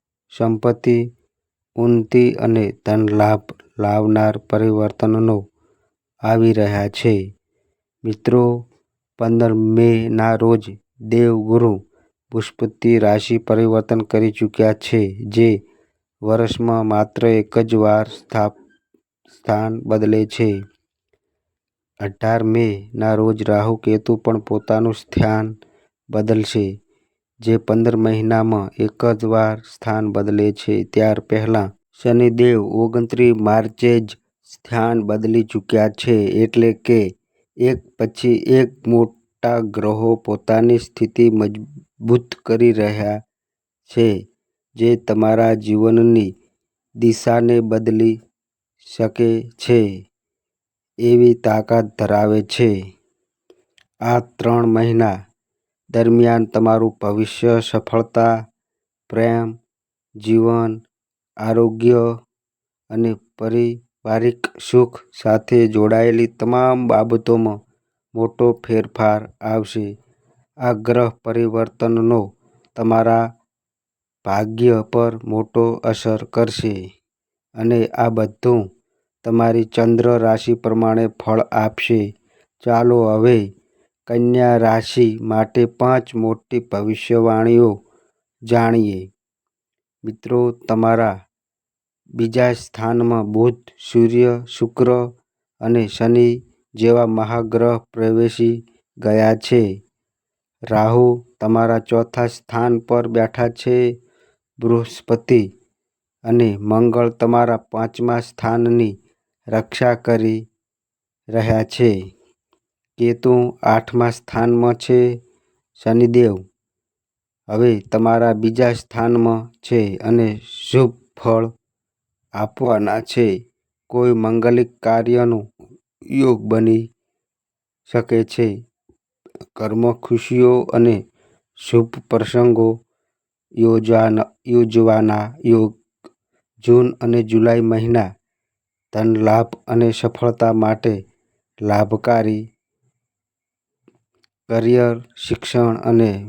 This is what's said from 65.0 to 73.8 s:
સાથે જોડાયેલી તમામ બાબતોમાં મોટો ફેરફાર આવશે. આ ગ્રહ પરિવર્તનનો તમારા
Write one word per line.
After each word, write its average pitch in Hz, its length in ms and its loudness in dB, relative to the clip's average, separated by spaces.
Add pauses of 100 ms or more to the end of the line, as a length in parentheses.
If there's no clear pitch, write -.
સાથે 113 460 2
જોડાયેલી 113 580 2
તમામ 123 640 -2
બાબતોમાં 113 760 0 (500)
મોટો 117 380 -2
ફેરફાર 110 880 -2
આવશે. 107 580 -6 (580)
આ 123 160 -2
ગ્રહ 117 360 0
પરિવર્તનનો 113 1300 -2 (420)
તમારા 113 600 0 (880)